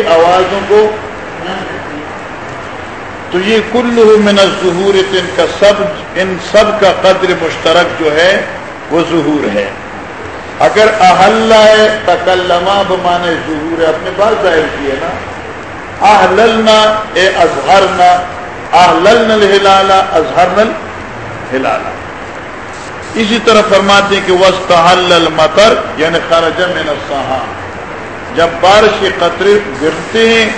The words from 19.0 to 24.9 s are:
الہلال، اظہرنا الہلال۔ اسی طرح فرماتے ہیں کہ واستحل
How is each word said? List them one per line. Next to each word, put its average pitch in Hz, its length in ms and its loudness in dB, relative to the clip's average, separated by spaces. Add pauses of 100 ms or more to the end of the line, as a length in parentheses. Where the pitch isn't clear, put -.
الہلال، 196 580 2
اظہرنا 180 680 2
الہلال۔ - 1200 -6 (1400)
اسی 220 240 0
طرح 214 240 6
فرماتے 196 460 2
ہیں 190 100 -2
کہ 185 160 2
واستحل 180 720 2